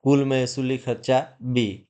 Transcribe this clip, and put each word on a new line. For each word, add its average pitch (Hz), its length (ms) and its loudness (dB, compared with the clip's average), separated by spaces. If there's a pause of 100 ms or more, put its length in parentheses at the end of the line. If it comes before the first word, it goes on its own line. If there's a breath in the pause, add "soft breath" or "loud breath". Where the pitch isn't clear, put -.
કુલ 139 160 4 (100)
મહેસૂલી 127 540 -2
ખર્ચા 127 380 0 (320)
બી 107 180 0 (160)